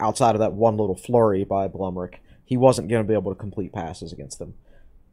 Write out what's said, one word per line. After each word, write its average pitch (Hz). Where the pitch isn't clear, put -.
outside 110
of 107
that 104
one 107
little 101
flurry 107
by 98
Blumrick, 90
he 127
wasn't 123
gonna 113
be 107
able 101
to 95
complete 101
passes 82
against 69
them. 85